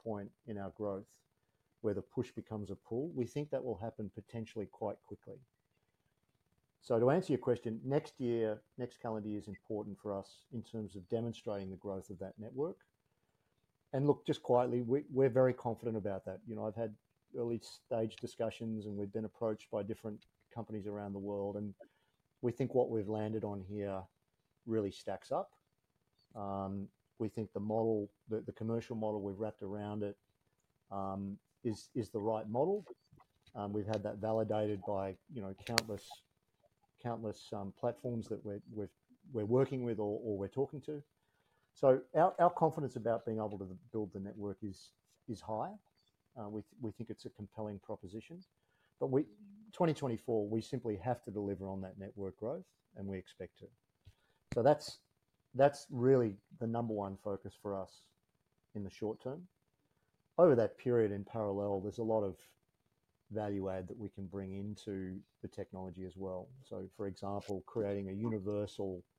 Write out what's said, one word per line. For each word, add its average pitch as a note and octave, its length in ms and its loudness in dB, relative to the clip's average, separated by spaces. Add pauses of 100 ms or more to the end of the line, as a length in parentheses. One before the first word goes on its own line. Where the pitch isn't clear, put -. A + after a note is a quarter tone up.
point G#2 260 -4 (160)
in G#2+ 120 -6
our G2 180 -6
growth G2+ 320 -4 (720)
where G#2 140 2
the F#2+ 80 -2
push - 300 -2
becomes G#2 380 -6
a F#2 60 -8
pull. C3 380 -4
We B2 120 0
think D3 240 -4
that C3 140 -2
will A#2 120 -2
happen G#2+ 380 -6
potentially G#2+ 520 -8
quite - 400 -6
quickly. - 320 -14 (1400)
So A#2 180 4
to B2 100 8
answer F3 220 4
your F#3+ 80 4
question, A2+ 420 0
next C#3 380 0
year, A2+ 420 2 (140)
next B2 240 -8
calendar A2 280 -4
year G#2 100 -2
is G2+ 100 -10
important G#2 500 -6
for G#2 140 -6
us - 400 -8
in A#2 100 -6
terms G#2 340 -8
of F2+ 120 -14
demonstrating A2 600 -2
the F#2+ 60 -8
growth F#2+ 340 -6
of F2+ 80 -12
that F#2+ 200 -8
network. C3 380 -4 (1160)
And C#3 140 2
look, C#3+ 200 6
just - 160 2
quietly, B2 400 6
we, C3 280 2
we're C3 180 6 (140)
very B2+ 120 8
confident A2+ 420 -2
about G2 300 -2
that. F#2+ 200 -6
You A2 100 -8
know, G#2+ 100 -4
I've G#2+ 80 -4
had A2 200 -2 (440)
early A#2 220 0
stage - 560 -2
discussions A2 720 -4
and G2+ 100 -6
we've G2+ 160 -4
been A2 120 -2
approached G#2+ 460 -2
by G#2 120 0
different G#2+ 380 -6 (340)
companies G#2+ 320 -6
around G#2 260 -6
the G2 60 -6
world, G2+ 380 -4
and G#2 160 -4 (680)
we A#2+ 100 2
think - 220 0
what B2 160 6
we've G#2+ 180 0
landed G#2+ 360 0
on G2+ 160 -4
here G2 420 -4 (640)
really A2 240 2
stacks - 420 -6
up. F3 180 -2 (840)
Um, G2 540 -4 (300)
we A2 100 -2
think G#2+ 240 -6
the G#2 80 -4
model, G#2+ 500 2 (180)
the, A2 120 -2
the - 120 -8
commercial A2+ 440 -2
model G#2+ 260 -2
we've G2 160 -4
wrapped G#2+ 240 -4
around G#2 400 -4
it, G2+ 140 -2 (760)
um, G2 480 -4 (260)
is, A2 300 -4
is A2 160 -2
the G#2+ 100 -4
right A2 280 0
model. E3 360 2 (680)
Um, G#2 180 -4
we've G#2 140 0
had G#2+ 160 2
that A2 140 -4
validated G#2+ 720 2
by, F#2+ 300 -2 (160)
you B2+ 80 -8
know, G2 140 -6 (120)
countless, A2 400 0 (960)
countless, A2+ 520 -4
um, G2 260 -4
platforms A#2+ 480 -2
that G#2+ 160 -4
we're, G#2 160 -6 (140)
we've, G#2 140 -4 (440)
we're G#2+ 140 0
working C3 380 4
with A2+ 140 0
or, G#2 240 0
or G#2+ 140 0
we're G2 120 -4
talking C3+ 340 -2
to. D3+ 200 -6 (720)
So C3 260 8 (140)
our, E3+ 240 6
our F3 120 8
confidence D#3 460 2
about A#2 300 0
being A2 120 0
able G#2 200 -2
to F#2+ 100 -6 (240)
build G#2+ 220 -2
the G2 60 -6
network G2+ 420 -6
is, G2 300 -8 (360)
is A2 140 -8
high. A#2 300 -4 (640)
Uh, A2+ 100 -8
we G#2+ 140 -4
th-, - 180 -20
we A2+ 100 -4
think A2+ 200 -8
it's - 160 -12
a - 40 -12
compelling G#2 500 -8
proposition. A2 600 -12 (560)
But C#3 100 0
we, C3+ 180 4 (480)
twenty E3 180 6
twenty-four, A2+ 560 2
we A2 140 2
simply A#2 340 -2
have A#2 280 0
to A#2+ 60 -10
deliver G2 380 -2
on F#2+ 140 -4
that F#2+ 160 -10
network G2 400 -8
growth, D#3 260 -4 (320)
and G2 100 -6
we F#2+ 120 -2
expect - 400 -12
to. - 80 -18 (880)
So A#2 80 6
that's, - 380 6 (540)
that's C#3 360 6
really B2 460 6 (240)
the A#2 60 0
number A2+ 280 0
one G2 280 -2
focus G2 380 -4
for G2 180 -2
us - 260 -10 (720)
in G#3 80 -6
the F#2+ 80 -8
short A2 320 -6
term. D3 200 -6 (960)
Over E3 160 12
that A2+ 240 4
period A#2 340 6
in G2+ 120 -4
parallel, G2+ 560 0
there's G2+ 180 -4
a A#2 40 -2
lot A2 200 4
of F#2+ 140 -2 (960)
value G2+ 360 0
add F#2 200 -4
that A#2 100 -10
we G#2 100 -6
can G2 180 -10
bring F#2+ 280 -6
into G2 640 -6 (240)
the G#2 60 -8
technology F#2 560 -10
as F2+ 120 -12
well. F#2 320 -6 (140)
So, G2 220 -10 (120)
for G2+ 100 -4
example, G2 600 -4
creating G2+ 420 0
a F#2+ 40 -4
universal G2+ 920 -2 (160)